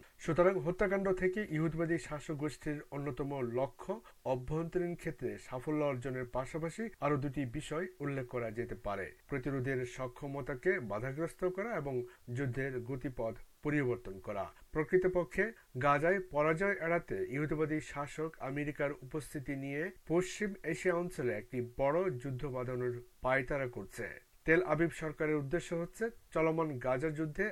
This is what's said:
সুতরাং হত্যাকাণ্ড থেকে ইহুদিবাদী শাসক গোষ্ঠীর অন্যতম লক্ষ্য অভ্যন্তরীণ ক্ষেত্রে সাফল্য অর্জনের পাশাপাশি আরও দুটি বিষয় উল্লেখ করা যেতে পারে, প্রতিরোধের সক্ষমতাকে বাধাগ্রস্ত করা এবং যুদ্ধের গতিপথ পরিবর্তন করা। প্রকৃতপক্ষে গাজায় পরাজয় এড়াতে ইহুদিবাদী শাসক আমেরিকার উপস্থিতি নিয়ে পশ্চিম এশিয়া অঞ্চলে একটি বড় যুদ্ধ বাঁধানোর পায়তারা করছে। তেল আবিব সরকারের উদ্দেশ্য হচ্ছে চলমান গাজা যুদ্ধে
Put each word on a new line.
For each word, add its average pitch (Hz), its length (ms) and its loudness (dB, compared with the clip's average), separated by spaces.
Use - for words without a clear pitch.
সুতরাং 175 400 6
হত্যাকাণ্ড 190 560 2
থেকে 185 260 2
ইহুদিবাদী 160 480 2
শাসক 151 380 -6
গোষ্ঠীর 147 420 -4
অন্যতম 139 400 -2
লক্ষ্য 135 400 -2
অভ্যন্তরীণ 160 680 0
ক্ষেত্রে 156 440 -4
সাফল্য 151 460 0
অর্জনের 127 460 0
পাশাপাশি 156 540 -4
আরও 147 160 4
দুটি 139 320 -2
বিষয় 151 380 -4
উল্লেখ 139 280 -2
করা 120 220 -2
যেতে 113 260 -4
পারে, 101 300 -4
প্রতিরোধের 135 640 0
সক্ষমতাকে 135 840 -2
বাধাগ্রস্ত 131 680 -4
করা 196 260 -4
এবং 139 180 -2
যুদ্ধের 135 420 0
গতিপথ 120 520 -4
পরিবর্তন 127 600 0
করা। 98 240 -4
প্রকৃতপক্ষে 180 720 2
গাজায় 147 500 4
পরাজয় 165 500 4
এড়াতে 165 380 0
ইহুদিবাদী 151 560 0
শাসক 151 460 -6
আমেরিকার 143 480 -2
উপস্থিতি 143 540 -6
নিয়ে 139 260 -4
পশ্চিম 180 460 2
এশিয়া 165 300 2
অঞ্চলে 170 400 0
একটি 110 240 -6
বড় 139 240 4
যুদ্ধ 127 340 -4
বাঁধানোর 123 460 -2
পায়তারা 131 500 2
করছে। 107 380 -8
তেল 165 240 8
আবিব 156 280 4
সরকারের 151 460 0
উদ্দেশ্য 143 340 -2
হচ্ছে 170 300 -4
চলমান 160 380 2
গাজা 131 320 2
যুদ্ধে 156 420 -2